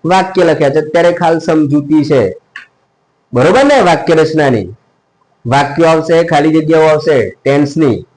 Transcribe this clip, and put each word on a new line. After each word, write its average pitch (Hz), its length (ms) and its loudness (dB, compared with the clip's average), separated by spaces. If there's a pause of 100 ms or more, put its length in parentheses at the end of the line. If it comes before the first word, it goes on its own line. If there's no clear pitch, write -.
(120)
વાક્ય 185 360 0
લખ્યા 165 280 0
છે. 156 100 0
અત્યારે 170 340 0
ખાલી 165 280 -2
સમજૂતી 147 600 0
છે, 139 140 2 (1120)
બરોબર 175 360 2
ને? 285 80 2 (120)
વાક્ય 160 320 0
રચનાની 143 480 0 (840)
વાક્યો 139 380 0
આવશે, 160 240 0 (160)
ખાલી 156 240 2
જગ્યાઓ 156 380 2
આવશે 151 240 0 (260)
ટેન્સની 143 540 0 (200)